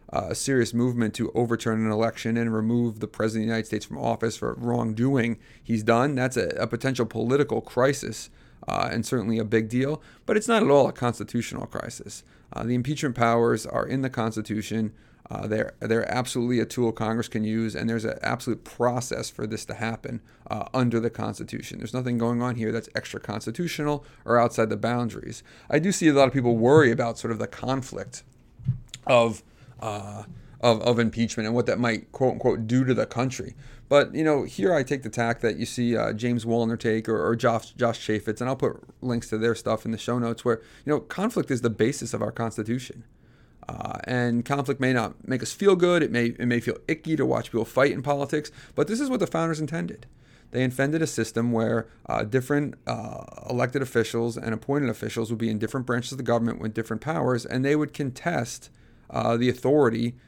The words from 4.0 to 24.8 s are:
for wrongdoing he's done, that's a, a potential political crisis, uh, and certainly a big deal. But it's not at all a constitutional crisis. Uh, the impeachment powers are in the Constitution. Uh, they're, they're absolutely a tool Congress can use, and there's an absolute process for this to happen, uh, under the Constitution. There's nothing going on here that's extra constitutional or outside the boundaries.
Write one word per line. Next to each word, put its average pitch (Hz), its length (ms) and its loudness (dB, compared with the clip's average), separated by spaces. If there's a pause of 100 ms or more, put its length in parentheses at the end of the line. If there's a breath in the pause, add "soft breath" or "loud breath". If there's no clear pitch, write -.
for 120 160 -4
wrongdoing 120 840 0 (240 loud breath)
he's 113 180 0
done, 117 320 4
that's 127 240 0
a, 90 120 0 (100)
a 113 80 0
potential 123 400 0
political 117 520 0
crisis, - 680 -2 (380 soft breath)
uh, 50 240 0
and 110 120 0
certainly 110 360 0
a 110 40 0
big 110 240 2
deal. 131 320 -2 (280 loud breath)
But 214 100 4
it's 214 100 0
not 226 140 4
at 247 80 4
all 143 180 8
a - 60 -4
constitutional - 720 -4
crisis. - 580 -10 (300 soft breath)
Uh, 110 120 -6
the 123 100 0
impeachment 127 400 -2
powers 117 500 2
are 117 220 -2
in 131 160 -2
the 131 80 -2
Constitution. 110 840 -2 (340 soft breath)
Uh, 107 200 -6
they're, 107 320 -2
they're 110 340 0
absolutely 120 460 0
a 110 80 2
tool 117 240 0
Congress 113 360 -2
can 107 160 -2
use, 110 320 0
and 113 140 -2
there's 113 160 -2
an 117 160 -4
absolute 120 420 -4
process 123 640 -2
for - 200 -6
this 113 180 -8
to 110 80 -10
happen, 113 480 -6 (300 loud breath)
uh, 107 200 -4
under 120 280 2
the 113 100 0
Constitution. - 680 -8
There's 120 160 -8
nothing 123 240 -2
going 120 240 0
on 123 140 -2
here 113 140 -2
that's 113 220 -6
extra 120 260 -8
constitutional 147 840 -4 (180 loud breath)
or 120 160 4
outside 117 300 4
the 107 80 -2
boundaries. 117 640 -4 (260 loud breath)